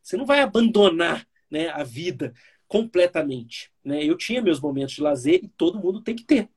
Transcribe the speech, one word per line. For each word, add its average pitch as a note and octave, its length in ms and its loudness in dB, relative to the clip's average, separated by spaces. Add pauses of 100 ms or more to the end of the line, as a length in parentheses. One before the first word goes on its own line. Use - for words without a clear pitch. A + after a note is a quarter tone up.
Você - 160 -8
não B3+ 80 -4
vai C#4 160 4
abandonar, G#3 840 4 (240)
né, D#3+ 180 -4
a D3 140 -8
vida C3+ 500 -8 (340)
completamente, E3 1040 -2 (140)
né? C#3+ 200 -4
Eu D#3+ 120 2
tinha A#3+ 240 -4
meus E3+ 200 2
momentos C#3 340 -4
de - 80 -8
lazer D3 400 2
e G#3+ 60 -16
todo F#3 320 -2
mundo F#3+ 200 -4
tem A3+ 140 -6
que - 100 -14
ter. A#3+ 320 2